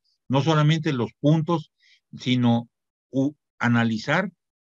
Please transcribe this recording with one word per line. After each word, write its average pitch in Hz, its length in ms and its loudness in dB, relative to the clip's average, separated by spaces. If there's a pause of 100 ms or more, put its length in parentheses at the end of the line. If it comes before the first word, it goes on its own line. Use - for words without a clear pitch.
(280)
no 139 160 0
solamente 156 500 2
los 117 180 -2 (100)
puntos, 160 500 0 (480)
sino 120 500 0 (400)
u-, 135 260 -2 (220)
analizar 117 760 -2 (380)